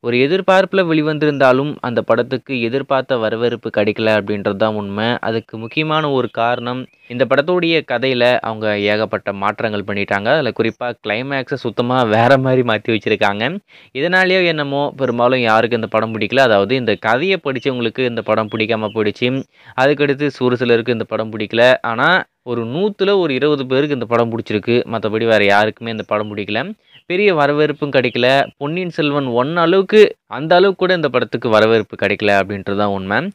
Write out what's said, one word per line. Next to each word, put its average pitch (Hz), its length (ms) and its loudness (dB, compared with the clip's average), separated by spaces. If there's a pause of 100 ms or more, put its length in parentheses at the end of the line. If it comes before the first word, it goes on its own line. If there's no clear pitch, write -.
ஒரு 120 160 -2
எதிர்பார்ப்புல 190 640 2
வெளிவந்திருந்தாலும் 147 840 2 (100)
அந்த 117 220 -2
படத்துக்கு 120 580 -2
எதிர்பார்த்த 131 560 -2
வரவேற்பு 113 540 -2
கிடைக்கல 107 440 0
அப்படின்றது 104 480 -2
தான் 110 180 0
உண்மை. 101 260 -4 (140)
அதுக்கு 113 380 -6
முக்கியமான 151 520 -4
ஒரு 127 200 0
காரணம் 120 520 -4 (260)
இந்த 123 160 0
படத்துடைய 165 600 0
கதையில 123 400 0 (160)
அவங்க 110 260 -6 (180)
ஏகப்பட்ட 104 480 0
மாற்றங்கள் 101 560 -4
பண்ணிட்டாங்க. 101 460 -2
அதுல 135 180 -2
குறிப்பா 123 360 -4 (140)
கிளைமேக்ஸை 127 600 -6
சுத்தமா 123 320 -2 (160)
வேற 120 260 6
மாதிரி 131 300 2
மாத்தி 110 260 -2
வச்சிருக்காங்க. 104 480 0 (520)
இதனாலேயோ 185 500 2
என்னமோ 143 400 -2 (160)
பெரும்பாலும் 123 480 2
யாருக்கும் 113 340 2
இந்த 113 140 -6
படம் 110 180 -2
பிடிக்கல. 110 340 2
அதாவது 101 280 2
இந்த 113 240 0
கதையை 151 400 0
படிச்சவங்களுக்கு 127 520 -4 (200)
இந்த 113 100 -6
படம் 107 300 -2
பிடிக்காம 110 420 -2
போயிடுச்சு. 110 340 -2 (520)
அதுக்கடுத்து 143 600 0
ஒரு 123 220 2
சிலருக்கு 117 360 2
இந்த 107 140 -6
படம் 110 220 -6
பிடிக்கல. 110 300 0 (260)
ஆனா 123 180 0 (420)
ஒரு 117 120 -4 (100)
நூத்துல 202 460 -2
ஒரு 165 160 0
இருபது 139 320 0
பேருக்கு 139 320 0
இந்த 117 80 -6
படம் 117 260 2
பிடிச்சிருக்கு. 110 420 -2 (180)
மத்தபடி 110 380 -2
வேற 104 140 4
யாருக்குமே 107 500 2
இந்த 101 140 -8
படம் 107 240 -4
பிடிக்கல. 104 300 -6 (480)
பெரிய 196 240 2
வரவேற்பும் 147 600 0
கிடைக்கல. 123 320 2 (300)
பொன்னியின் 170 380 -6
செல்வன் 143 320 -2 (120)
ஒன் 131 120 0 (120)
அளவுக்கு, 190 380 4 (360)
அந்த 156 200 0
அளவுக்கு 190 260 4
கூட 180 120 0
இந்த 156 140 0
படத்துக்கு 123 400 -2
வரவேற்பு 110 480 4
கிடைக்கல 101 420 0
அப்படின்றது 98 440 -4
தான் 101 140 0
உண்மை. 95 220 -2 (160)